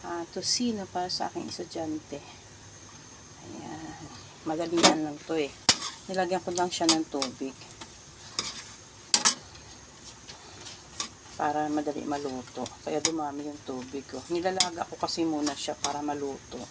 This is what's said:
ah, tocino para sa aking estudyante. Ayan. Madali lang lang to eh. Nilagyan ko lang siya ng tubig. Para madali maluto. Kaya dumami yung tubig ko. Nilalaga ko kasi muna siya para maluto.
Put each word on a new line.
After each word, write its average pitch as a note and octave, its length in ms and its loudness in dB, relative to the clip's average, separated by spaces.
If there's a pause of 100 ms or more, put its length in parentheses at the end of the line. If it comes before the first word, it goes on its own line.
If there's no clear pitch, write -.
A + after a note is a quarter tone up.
ah, E3+ 300 -2
tocino G#3 560 2
para F3+ 180 0
sa - 220 0
aking F3 160 -2
estudyante. D#3 720 -4 (1300)
Ayan. D#3 580 -8 (400)
Madali E3 380 2
lang D#3+ 240 10
lang D3 180 -4
to D#3+ 140 2
eh. C#3+ 160 2 (560)
Nilagyan F#3 340 4
ko F#3 80 -2
lang F3 160 6
siya E3+ 220 4
ng D#3+ 180 6
tubig. C3+ 480 -2 (3750)
Para D3+ 320 2
madali D3 320 0
maluto. C3 640 -4 (160)
Kaya D3+ 160 0
dumami D3 480 0
yung D3 160 -8
tubig C3 400 -4
ko. C3+ 160 -6 (140)
Nilalaga F3 560 2
ko D#3+ 100 -8
kasi E3+ 240 2
muna D3+ 320 2
siya - 240 -4
para C#3+ 240 0
maluto. C#3+ 560 -4 (120)